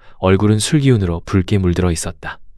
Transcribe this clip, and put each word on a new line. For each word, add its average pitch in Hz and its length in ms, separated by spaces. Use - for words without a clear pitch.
얼굴은 104 400
술기운으로 110 680
붉게 101 320
물들어 90 340
있었다. - 480